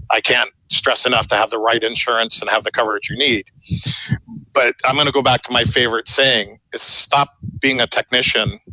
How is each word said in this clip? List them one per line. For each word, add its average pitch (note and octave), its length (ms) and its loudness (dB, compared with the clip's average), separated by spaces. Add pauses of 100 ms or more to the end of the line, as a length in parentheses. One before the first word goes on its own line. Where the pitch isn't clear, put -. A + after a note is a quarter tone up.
(100)
I A2+ 100 2
can't A#2+ 300 0 (200)
stress - 340 0
enough A#2+ 220 0
to A2 100 0
have G#2 140 0
the A2+ 80 -4
right A2+ 240 0
insurance A2+ 580 -2
and G#2 80 -6
have G#2 160 0
the G#2+ 60 -4
coverage A2 400 -2
you - 80 -6
need. B2 260 0 (1080)
But B2+ 200 2 (120)
I'm C3 100 2
gonna C#3+ 160 2
go C3+ 100 2
back B2+ 200 2
to B2 100 -8
my A#2+ 120 2
favorite A#2 440 0
saying: A2+ 500 2 (140)
is A#2 80 -8
stop - 480 2 (320)
being C3 200 2
a A#2 60 2
technician A2 720 0 (140)